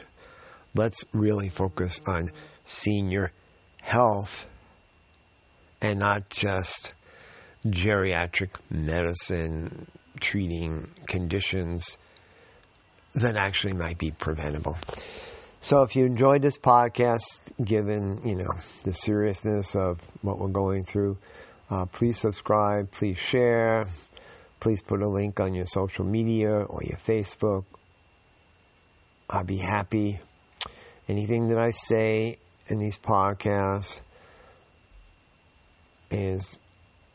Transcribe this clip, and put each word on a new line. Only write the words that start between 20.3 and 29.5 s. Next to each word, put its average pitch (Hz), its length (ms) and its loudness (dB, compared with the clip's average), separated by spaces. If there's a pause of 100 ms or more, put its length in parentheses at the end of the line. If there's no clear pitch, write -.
we're 98 100 -2
going 95 360 0
through, 101 320 0 (520)
uh, 92 160 -2
please 120 320 -2
subscribe, 104 760 0
please 98 260 -2
share, 113 720 2 (720)
please 110 220 2
put 101 200 -2
a 104 60 0
link 101 320 0
on 95 140 0
your 92 120 -2
social 95 400 -2
media 110 460 2
or 104 320 -2
your - 140 -6
Facebook. 104 680 -2 (1600)
I'd 95 180 -2
be 95 100 -2